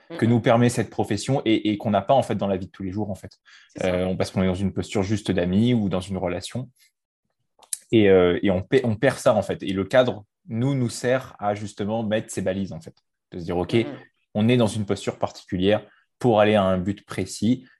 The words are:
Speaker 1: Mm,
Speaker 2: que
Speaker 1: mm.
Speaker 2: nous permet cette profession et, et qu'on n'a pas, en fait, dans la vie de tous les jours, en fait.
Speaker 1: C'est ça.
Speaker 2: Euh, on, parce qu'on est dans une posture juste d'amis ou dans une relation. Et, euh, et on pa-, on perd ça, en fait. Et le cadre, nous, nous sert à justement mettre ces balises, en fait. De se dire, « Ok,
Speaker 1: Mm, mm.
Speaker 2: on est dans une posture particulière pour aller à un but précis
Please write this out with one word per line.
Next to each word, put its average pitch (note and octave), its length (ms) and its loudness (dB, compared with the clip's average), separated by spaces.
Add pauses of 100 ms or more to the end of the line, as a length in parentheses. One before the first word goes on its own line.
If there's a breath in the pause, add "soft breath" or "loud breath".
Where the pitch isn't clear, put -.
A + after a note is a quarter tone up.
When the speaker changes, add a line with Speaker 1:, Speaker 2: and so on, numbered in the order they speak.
(120)
Speaker 1:
Mm, E3+ 60 -12
Speaker 2:
que A#2 80 0
Speaker 1:
mm. A2+ 40 4
Speaker 2:
nous A#2+ 120 4
permet A#2+ 280 4
cette A#2 200 -2
profession A2 560 -2
et, A2 260 2
et G#2 60 -2
qu'on - 120 -6
n'a G2+ 120 2
pas, C3 120 2
en B2+ 80 4
fait, A2+ 140 -4
dans G2+ 120 -2
la F#2+ 100 0
vie F#2+ 100 -8
de - 40 -18
tous - 120 -14
les F#2 80 -6
jours, G#2 180 -4
en F#2+ 60 -6
fait. - 160 -18 (440 soft breath)
Speaker 1:
C'est - 60 -10
ça. F#2 120 0
Speaker 2:
Euh, F2+ 120 0
on, F#2 120 -2
parce - 140 -4
qu'on F#2+ 120 0
est F#2 40 4
dans F#2 60 2
une F#2 200 -2
posture G2 300 -2
juste G2+ 280 -2
d'amis F#2+ 420 2
ou G#2 160 0
dans F2+ 120 -2
une F#2+ 160 -8
relation. F2+ 520 -8 (1200 soft breath)
Et, G#2+ 180 6
euh, F2+ 340 6
et G2+ 80 2
on F#2 100 0
pa-, C#3 220 0
on A2+ 120 0
perd C3 220 0
ça, B2 160 2
en A2 80 2
fait. F2 220 -6
Et F#2+ 100 -4
le G2 100 -2
cadre, G#2+ 420 0 (220)
nous, B2 280 -2
nous B2 140 -2
sert B2+ 500 -4
à G#2 160 -2
justement G#2+ 480 -6
mettre G#2+ 280 -4
ces - 100 -6
balises, F#2+ 320 -4
en D#2+ 60 -12
fait. - 160 -20 (360)
De F2+ 80 -10
se E2 60 -10
dire, « F2 120 -2
Ok, F2 160 -2
Speaker 1:
Mm, A#2 60 4
mm. - 180 -4 (380 loud breath)
Speaker 2:
on G#2+ 140 2
est B2 80 4
dans A#2 100 4
une G#2 180 -4
posture G2+ 320 -4
particulière G2 680 -2 (340 soft breath)
pour A2+ 200 4
aller G#2 140 6
à G#2 100 4
un F#2+ 140 2
but F#2+ 260 -6
précis G#2 640 -4 (140 loud breath)